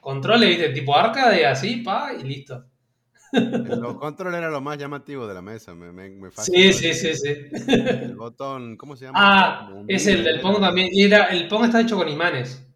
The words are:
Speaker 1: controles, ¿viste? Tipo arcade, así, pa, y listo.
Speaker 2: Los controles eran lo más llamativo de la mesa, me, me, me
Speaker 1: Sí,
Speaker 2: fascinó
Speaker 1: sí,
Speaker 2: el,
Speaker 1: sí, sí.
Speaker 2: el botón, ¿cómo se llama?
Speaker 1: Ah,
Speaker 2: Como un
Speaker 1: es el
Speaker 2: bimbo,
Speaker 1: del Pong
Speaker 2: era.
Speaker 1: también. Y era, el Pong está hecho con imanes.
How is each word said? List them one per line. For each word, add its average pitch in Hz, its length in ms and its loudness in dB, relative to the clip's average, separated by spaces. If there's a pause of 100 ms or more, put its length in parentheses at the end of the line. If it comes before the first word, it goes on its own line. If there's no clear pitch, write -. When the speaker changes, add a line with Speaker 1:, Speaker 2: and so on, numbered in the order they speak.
Speaker 1:
controles, 180 500 2
¿viste? 175 180 2
Tipo 139 260 -2
arcade, 220 520 4
así, 180 320 -2
pa, 247 340 -4
y 139 120 -12
listo. 135 420 -12 (680)
Speaker 2:
Los 120 640 -2
controles 151 420 -8
eran 165 140 -4
lo 143 80 -4
más 147 160 -8
llamativo 143 500 -10
de 101 80 -10
la 90 80 -12
mesa, 104 320 -16
me, 87 180 -20
me, 95 180 -18
me 95 200 -20
Speaker 1:
Sí, - 60 -20
Speaker 2:
fascinó 185 360 6
Speaker 1:
sí, - 160 0
Speaker 2:
el, 160 60 0
Speaker 1:
sí, 160 200 -2
sí. - 580 -4
Speaker 2:
el - 440 0
botón, 120 600 -12
¿cómo 139 200 -18
se 127 100 -20
llama? 135 160 -4
Speaker 1:
Ah, 196 440 4
Speaker 2:
Como - 140 -18
un - 100 -10
Speaker 1:
es 190 180 0
el 185 80 4
Speaker 2:
bimbo, 165 140 0
Speaker 1:
del 156 100 -2
Pong 196 180 0
Speaker 2:
era. 202 80 2
Speaker 1:
también. 180 260 0
Y 196 120 6
era, 202 220 6
el 175 220 -2
Pong 214 160 0
está 233 160 4
hecho 226 160 0
con 170 120 0
imanes. 147 680 -4